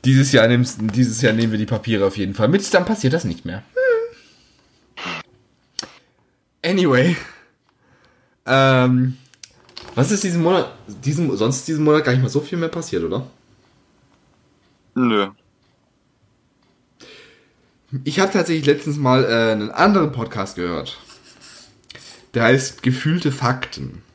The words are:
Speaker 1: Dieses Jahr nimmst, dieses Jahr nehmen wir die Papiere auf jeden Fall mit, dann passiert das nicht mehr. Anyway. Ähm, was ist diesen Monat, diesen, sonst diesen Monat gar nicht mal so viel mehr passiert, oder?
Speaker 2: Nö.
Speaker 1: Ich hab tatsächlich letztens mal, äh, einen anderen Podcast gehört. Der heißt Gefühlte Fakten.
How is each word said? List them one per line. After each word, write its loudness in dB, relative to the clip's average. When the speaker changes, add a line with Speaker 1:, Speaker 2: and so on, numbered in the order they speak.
Speaker 1:
Dieses 4
Jahr 6
nimmst, 2
dieses 0
Jahr 4
nehmen 0
wir -2
die -2
Papiere -2
auf -2
jeden -4
Fall 0
mit, 0
dann 4
passiert 0
das -2
nicht -8
mehr. -12
Anyway. 2
Ähm, 2
was 2
ist -2
diesen 0
Monat, 0
diesen, -4
sonst -2
diesen -2
Monat 4
gar 0
nicht 2
mal 0
so -2
viel -8
mehr -2
passiert, -6
oder? -6
Speaker 2:
Nö. 2
Speaker 1:
Ich -4
hab 2
tatsächlich 0
letztens 0
mal, 4
äh, 2
einen -4
anderen 2
Podcast -8
gehört. -6
Der 0
heißt 2
Gefühlte 0
Fakten. -6